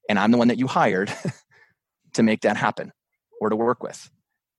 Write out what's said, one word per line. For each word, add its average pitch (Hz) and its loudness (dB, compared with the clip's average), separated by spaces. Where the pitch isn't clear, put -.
and 104 0
I'm 107 2
the 123 4
one 117 4
that 113 2
you 131 -2
hired 107 0
<laughs> - -20
to 117 2
make 110 2
that 107 0
happen - -4
or 107 -2
to 110 -2
work 117 -2
with. - -14